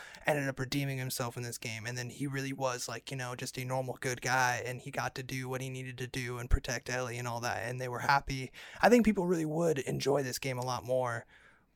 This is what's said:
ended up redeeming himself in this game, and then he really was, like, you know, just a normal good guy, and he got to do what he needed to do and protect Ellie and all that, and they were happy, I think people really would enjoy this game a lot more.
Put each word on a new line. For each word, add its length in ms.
ended 220
up 100
redeeming 380
himself 400
in 60
this 140
game, 300
and 100
then 120
he 180
really 260
was, 360
like, 200
you 80
know, 180
just 220
a 80
normal 360
good 200
guy, 440
and 160
he 100
got 240
to 80
do 260
what 120
he 80
needed 300
to 80
do 300
and 120
protect 420
Ellie 260
and 100
all 140
that, 260
and 140
they 60
were 120
happy, 520
I 60
think 160
people 200
really 200
would 340
enjoy 420
this 160
game 220
a 60
lot 180
more. 420